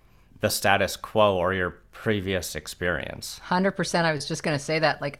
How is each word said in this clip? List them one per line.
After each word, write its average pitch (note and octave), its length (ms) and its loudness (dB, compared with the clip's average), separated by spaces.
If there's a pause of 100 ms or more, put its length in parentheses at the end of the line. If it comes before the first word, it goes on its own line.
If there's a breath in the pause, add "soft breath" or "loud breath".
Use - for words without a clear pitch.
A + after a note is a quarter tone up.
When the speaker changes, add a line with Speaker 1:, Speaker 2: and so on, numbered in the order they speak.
(420 soft breath)
Speaker 1:
the G#2 80 2
status G2 480 2
quo G#2 400 4
or F2+ 160 2
your F2+ 240 -2 (140)
previous F#2+ 640 -2
experience. - 840 -6
Speaker 2:
Hundred F#3+ 320 0
percent. E3+ 340 0
I E3 60 2
was C#3+ 160 -4
just E3 160 -6
gonna D3+ 160 0
say D#3 200 -2
that. D3 220 2
Like, C#3+ 180 -6